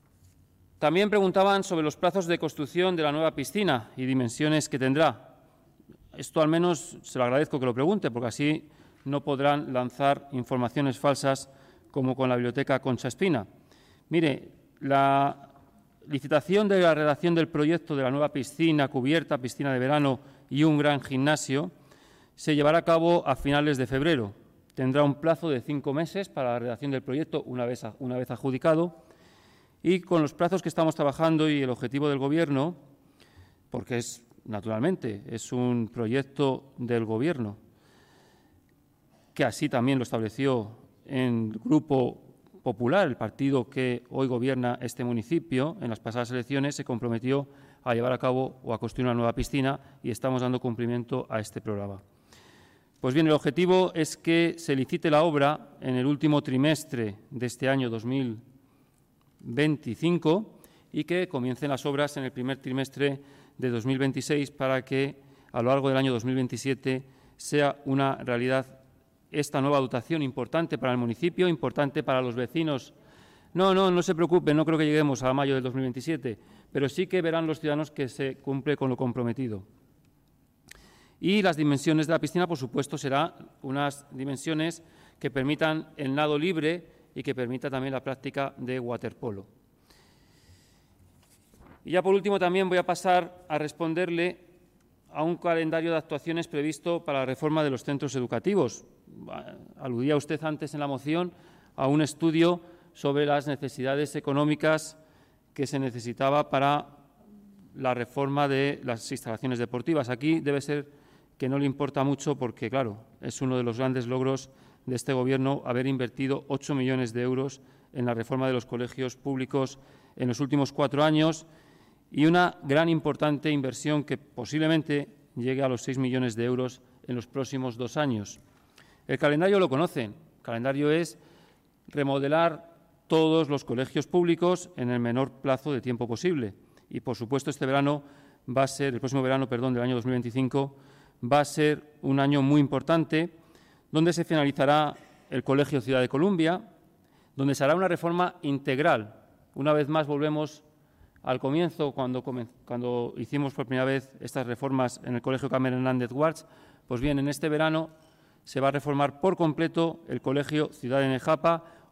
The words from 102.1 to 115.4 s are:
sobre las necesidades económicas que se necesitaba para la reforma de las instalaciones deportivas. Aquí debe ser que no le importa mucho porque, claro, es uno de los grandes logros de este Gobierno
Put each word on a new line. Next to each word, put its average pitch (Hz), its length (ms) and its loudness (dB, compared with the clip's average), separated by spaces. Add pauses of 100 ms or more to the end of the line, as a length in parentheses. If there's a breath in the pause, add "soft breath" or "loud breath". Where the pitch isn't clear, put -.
sobre 143 320 0
las 143 220 0
necesidades 139 640 -2
económicas 151 840 0 (560 soft breath)
que 139 140 -4
se 143 140 -2
necesitaba 131 680 0
para 143 480 0 (800)
la 131 180 -2
reforma 139 540 -2
de 139 380 0
las 117 260 -6
instalaciones 120 480 -6
deportivas. 123 500 -2
Aquí 143 300 0
debe 143 220 -2
ser 143 280 -6 (480 soft breath)
que 131 120 -4
no 139 100 0
le 143 80 2
importa 135 380 0
mucho 139 320 0
porque, 113 340 -4
claro, 117 280 -2 (220)
es 131 220 -8
uno 127 140 2
de 127 80 0
los 117 140 -2
grandes 131 280 0
logros 131 440 -2 (360 soft breath)
de 127 80 -4
este 127 180 -2
Gobierno 131 520 0